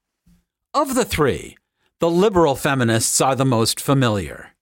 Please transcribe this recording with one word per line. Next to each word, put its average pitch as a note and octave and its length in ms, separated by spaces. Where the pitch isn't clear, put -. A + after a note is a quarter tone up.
Of C4+ 200
the A#3 120
three, A#2+ 500
the E3 100
liberal F3 460
feminists B2 640
are C3+ 160
the B2+ 80
most A2+ 380
familiar. A2+ 800